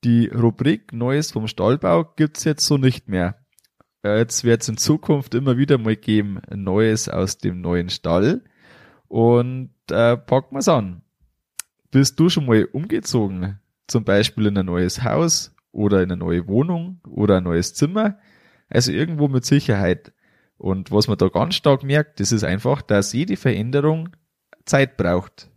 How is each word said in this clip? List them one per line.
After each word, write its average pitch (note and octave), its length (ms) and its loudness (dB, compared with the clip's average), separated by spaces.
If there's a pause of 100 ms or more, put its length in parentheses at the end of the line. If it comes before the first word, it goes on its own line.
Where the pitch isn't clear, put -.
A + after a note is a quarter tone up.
Die A#2 220 4
Rubrik A#2+ 640 -2
Neues C3 400 -4
vom A2 160 -6
Stallbau D#3 560 0
gibt's - 400 -4
jetzt D3+ 220 -2
so D3 100 2
nicht C3 320 0
mehr. F#2 300 -2 (640)
Äh, G#2 140 0
jetzt A#2 260 -2
wird's A#2 240 2
in A2 80 -6
Zukunft D3+ 580 -2
immer C3+ 220 0
wieder C#3 220 2
mal A2 180 -2
geben, G#2 460 -2 (120)
Neues G2+ 540 0
aus F#2+ 300 -4
dem F2+ 240 -6
neuen F2 260 -2
Stall. G2 540 0 (680)
Und, A#2+ 640 0 (200)
äh, A#2 280 2
packen - 360 -2
wir's C#4 140 0
an. G2+ 320 0 (920)
Bist C3+ 300 2
du E3 80 6
schon E3+ 160 0
mal A2 220 4
umgezogen? G#2 920 -4 (280)
Zum A2+ 180 -2
Beispiel G2+ 440 2
in G2+ 100 0
ein F#2 80 0
neues F2+ 360 -2
Haus - 540 -2 (140)
oder G2+ 320 2
in F#2 100 -2
eine F2+ 60 -6
neue F2 300 -2
Wohnung E3+ 600 -2
oder G2+ 300 2
ein F2+ 60 -2
neues F2 280 -2
Zimmer? G3+ 460 0 (500)
Also B2 240 0
irgendwo D3 360 0
mit B2+ 180 -2
Sicherheit. G2 680 0 (460)
Und F#2+ 320 -4
was G#2+ 180 2
man G#2 80 0
da F#2+ 120 2
ganz C#3+ 260 -2
stark C#3 300 2
merkt, C#3+ 360 -2
das G2 120 0
ist G#2+ 120 0
einfach, A#2 380 -2
dass G2+ 320 0
jede F#3 240 -2
Veränderung C#3+ 720 -2 (560)
Zeit C3+ 320 0
braucht. F2+ 580 -4